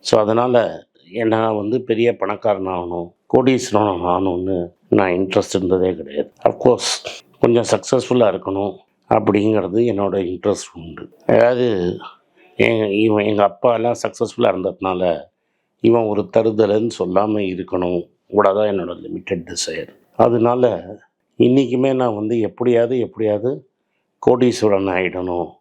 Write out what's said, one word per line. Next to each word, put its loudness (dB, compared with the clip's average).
So, 2
அதனால 2
என்ன 2
வந்து -2
பெரிய 2
பணக்காரன் -2
ஆகணும், -6
கோடீஸ்வரன் 2
ஆகணும்னு -2
நான் 2
இன்ட்ரெஸ்ட் -2
இருந்ததே 0
கிடையாது. -6
Of -8
course, 2
கொஞ்சம் 2
சக்ஸஸ்ஃபுல்லா 0
இருக்கணும் -4
அப்படிங்கிறது 0
என்னோட -2
இன்ட்ரெஸ்ட் -4
உண்டு. -16
அதாவது, 4
எங்க, 2
இவன், 2
எங்க 2
அப்பா 2
எல்லாம் -2
சக்ஸஸ்ஃபுல்லா -2
இருந்ததுனால -4
இவன் 4
ஒரு -2
தருதலைன்னு 2
சொல்லாம 0
இருக்கணும், -4
இவ்வளவுதான் 2
என்னோட -6
லிமிட்டட் -8
டிசைர். -8
அதனால 2
இன்னைக்குமே 2
நான் 0
வந்து -4
எப்படியாவது, 0
எப்படியாவது -2
கோடீஸ்வரன் 2
ஆயிடணும் -2